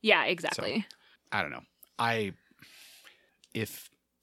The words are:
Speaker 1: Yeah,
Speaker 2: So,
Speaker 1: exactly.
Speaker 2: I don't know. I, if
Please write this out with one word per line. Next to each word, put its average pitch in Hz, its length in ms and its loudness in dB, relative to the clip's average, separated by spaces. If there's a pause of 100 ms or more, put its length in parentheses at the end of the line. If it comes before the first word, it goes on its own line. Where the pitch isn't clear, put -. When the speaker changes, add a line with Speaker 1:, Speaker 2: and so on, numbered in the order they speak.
Speaker 1:
Yeah, 190 220 6
Speaker 2:
So, 107 60 0
Speaker 1:
exactly. 170 560 -2 (460)
Speaker 2:
I 104 100 0
don't 76 100 -4
know. 62 120 -12 (340)
I, 113 340 0 (1200)
if - 360 -8 (320)